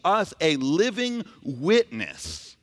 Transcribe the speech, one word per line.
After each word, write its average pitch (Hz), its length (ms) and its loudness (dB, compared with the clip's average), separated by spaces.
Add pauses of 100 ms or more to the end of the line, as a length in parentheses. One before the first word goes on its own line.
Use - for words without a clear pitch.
us 202 380 2
a 160 160 4
living 220 680 0 (200)
witness 120 1200 -2